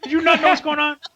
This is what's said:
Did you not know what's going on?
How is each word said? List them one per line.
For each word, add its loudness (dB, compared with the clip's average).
Did -10
you 0
not 2
know 2
what's 2
going -4
on? -2